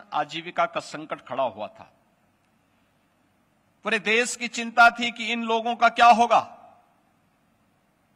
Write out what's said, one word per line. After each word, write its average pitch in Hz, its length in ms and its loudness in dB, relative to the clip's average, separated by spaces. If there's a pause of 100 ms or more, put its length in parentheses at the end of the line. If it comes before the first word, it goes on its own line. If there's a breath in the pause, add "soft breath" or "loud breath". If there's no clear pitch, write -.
(140)
आजीविका 165 520 -4
का 165 140 -4
संकट 151 420 -12
खड़ा 131 220 -4
हुआ 104 240 -6
था। - 260 -20 (1900)
पूरे 208 160 -2
देश 220 360 0
की 240 120 -10
चिंता 233 420 4
थी 240 220 -6
कि 226 200 -8
इन 233 120 -4
लोगों 226 320 -2
का 233 140 2
क्या 233 180 4
होगा, 226 500 4 (1600)